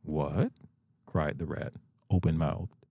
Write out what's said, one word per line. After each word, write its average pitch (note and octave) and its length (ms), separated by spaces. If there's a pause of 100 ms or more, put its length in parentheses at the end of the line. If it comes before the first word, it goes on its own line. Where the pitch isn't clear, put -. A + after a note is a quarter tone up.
"What?" D2+ 520 (520)
cried D2+ 340
the E2+ 60
rat, - 280 (360)
open-mouthed. D#2+ 800